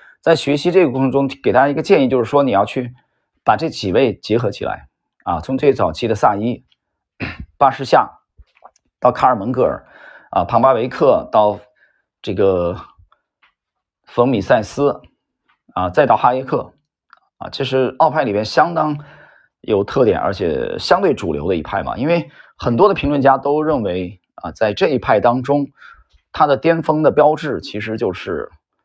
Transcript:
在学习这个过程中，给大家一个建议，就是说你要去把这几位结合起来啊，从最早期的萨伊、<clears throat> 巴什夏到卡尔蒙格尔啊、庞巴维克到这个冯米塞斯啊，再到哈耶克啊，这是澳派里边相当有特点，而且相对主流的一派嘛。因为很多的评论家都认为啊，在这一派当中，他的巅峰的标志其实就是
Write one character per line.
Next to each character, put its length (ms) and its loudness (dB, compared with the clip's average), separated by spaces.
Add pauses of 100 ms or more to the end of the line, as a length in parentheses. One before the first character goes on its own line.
(200)
在 160 2
学 200 -2
习 140 -2
这 140 4
个 80 0
过 80 -4
程 100 0
中， 160 0 (160)
给 100 0
大 60 2
家 100 4
一 60 -4
个 80 -4
建 220 4
议， 40 0
就 100 0
是 60 0
说 200 2
你 80 0
要 120 2
去 300 -6 (480)
把 140 2
这 120 -4
几 220 -6
位 240 2
结 240 -2
合 120 -2
起 140 -10
来 240 -10 (360)
啊， 160 -4
从 180 -6
最 140 2
早 180 -2
期 160 -6
的 80 -2
萨 220 0
伊、 280 -6 (540)
<clears throat> 400 -12
巴 120 4
什 140 -6
夏 240 2 (920)
到 100 4
卡 160 0
尔 80 4
蒙 160 -4
格 140 0
尔 200 -4 (460)
啊、 140 0
庞 180 0
巴 100 4
维 160 0
克 440 2
到 260 2 (640)
这 100 -6
个 440 0 (1300)
冯 240 0
米 120 0
塞 220 2
斯 380 -2 (760)
啊， 160 -2
再 160 2
到 100 4
哈 160 2
耶 120 -4
克 280 -6 (640)
啊， 120 -14
这 140 -8
是 340 0
澳 100 4
派 140 0
里 100 -2
边 120 -2
相 280 0
当 240 -2 (680)
有 200 0
特 220 0
点， 160 2
而 120 -2
且 460 -4
相 240 0
对 100 2
主 200 -4
流 160 -4
的 80 0
一 60 -6
派 200 -6
嘛。 140 -8
因 100 -4
为 240 -2 (260)
很 200 -2
多 120 6
的 60 2
评 160 -2
论 100 0
家 160 4
都 260 -2
认 200 -2
为 380 -6 (160)
啊， 160 -12
在 200 -2
这 160 0
一 100 0
派 220 0
当 220 2
中， 240 0 (680)
他 140 2
的 100 2
巅 260 0
峰 200 0
的 80 4
标 240 4
志 260 -6
其 200 -10
实 180 -6
就 140 -2
是 380 -8 (340)